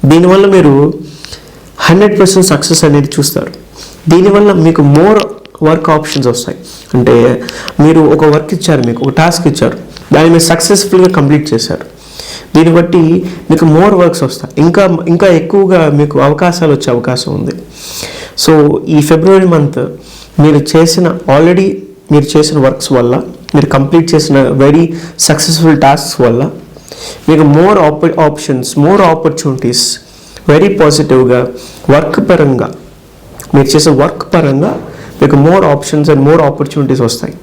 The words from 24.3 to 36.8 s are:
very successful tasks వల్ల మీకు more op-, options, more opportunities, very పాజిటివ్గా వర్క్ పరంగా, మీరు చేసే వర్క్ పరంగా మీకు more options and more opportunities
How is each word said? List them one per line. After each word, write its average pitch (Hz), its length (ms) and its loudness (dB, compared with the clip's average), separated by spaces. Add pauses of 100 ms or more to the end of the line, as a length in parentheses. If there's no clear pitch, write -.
very 147 200 4 (460)
successful 160 460 0 (120)
tasks - 280 -2 (100)
వల్ల 117 160 0 (840)
మీకు 156 160 2 (140)
more 196 200 4 (100)
op-, 160 260 -2 (140)
options, 147 400 -6 (180)
more 196 160 2 (120)
opportunities, 139 680 -4 (680)
very 170 180 2 (100)
పాజిటివ్గా 131 600 2 (540)
వర్క్ - 260 0 (100)
పరంగా, 139 380 0 (880)
మీరు 135 180 2
చేసే 151 180 2 (120)
వర్క్ - 300 -6
పరంగా 156 380 0 (500)
మీకు 143 160 2 (100)
more 185 160 2 (100)
options 147 400 -4
and 135 140 2
more 160 120 4 (100)
opportunities 135 580 -4